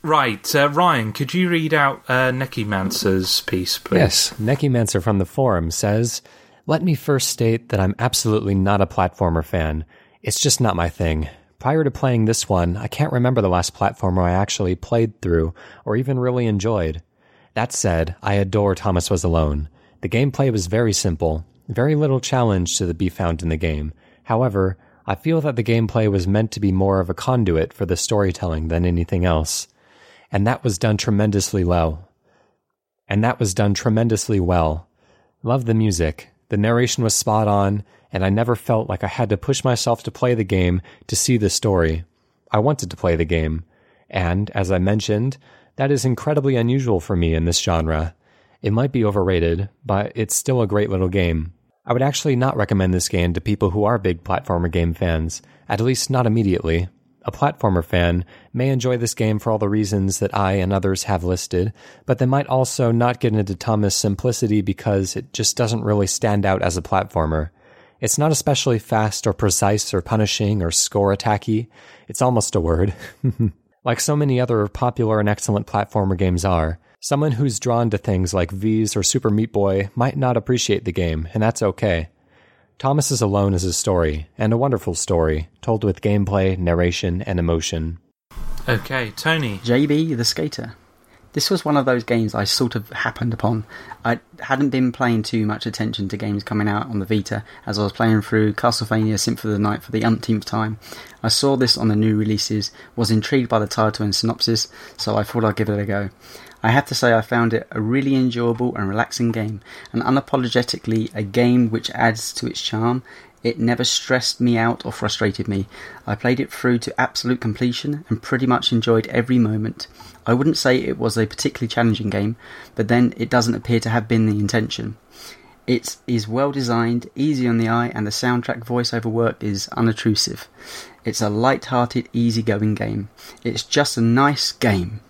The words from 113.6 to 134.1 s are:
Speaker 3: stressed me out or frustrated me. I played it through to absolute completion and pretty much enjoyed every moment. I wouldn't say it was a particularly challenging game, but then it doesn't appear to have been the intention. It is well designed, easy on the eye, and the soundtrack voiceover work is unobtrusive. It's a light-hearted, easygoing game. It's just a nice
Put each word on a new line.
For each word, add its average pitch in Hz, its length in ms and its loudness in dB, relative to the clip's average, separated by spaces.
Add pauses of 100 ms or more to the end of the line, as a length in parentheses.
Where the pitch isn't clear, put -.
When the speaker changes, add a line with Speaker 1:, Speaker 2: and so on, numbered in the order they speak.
Speaker 3:
stressed - 560 -2
me 120 200 2
out 117 260 0
or 117 60 -6
frustrated 107 560 -2
me. 98 180 -2 (400)
I 107 80 -4
played 123 260 0
it 139 140 -6
through 123 260 0
to - 220 -4
absolute 127 400 -2
completion 123 680 -4
and 110 120 -2
pretty 131 240 -2
much 123 260 0
enjoyed 113 360 2
every 123 320 0
moment. 110 480 -2 (400)
I 117 80 4
wouldn't 143 220 2
say 127 200 2
it 127 220 -2
was 117 180 -2
a 113 80 2
particularly - 420 -4
challenging 110 440 0
game, 104 240 -2 (400)
but 107 120 -2
then 120 300 4
it 113 140 -4
doesn't 117 240 2
appear 117 240 0
to 113 100 -4
have 113 180 0
been 113 200 2
the 104 100 2
intention. 107 600 -4 (680)
It - 400 -2
is 113 220 -2
well 131 240 0
designed, 120 640 -2
easy 135 320 0
on 117 100 2
the 113 120 2
eye, 120 180 0
and 110 180 -4
the 104 60 -4
soundtrack 123 540 -2
voiceover 120 400 -2
work 113 380 -2
is 101 260 -4
unobtrusive. - 800 -2 (560)
It's 110 180 -4
a 107 80 0
light-hearted, 120 840 0
easygoing 110 640 0
game. 107 340 -4 (340)
It's - 200 -4
just - 340 0
a 120 40 0
nice 131 500 2